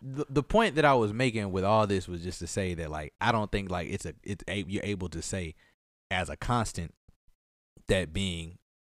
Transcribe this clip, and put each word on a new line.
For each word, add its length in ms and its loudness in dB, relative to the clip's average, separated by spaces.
the, 300 -6
the 120 2
point 340 4
that 80 6
I 100 8
was 180 4
making 380 0
with 140 0
all 220 6
this 200 0
was 160 -8
just 180 -6
to 60 -6
say 280 -2
that, 160 -6
like, 300 -8
I 120 2
don't 180 0
think, 200 -2
like, 180 -4
it's 180 -6
a, 160 -10
it's 240 -8
a, 220 -4
you're 160 -4
able 240 -4
to 140 -10
say 320 -6
as 180 0
a 80 -8
constant 580 -2
that 240 2
being 460 -4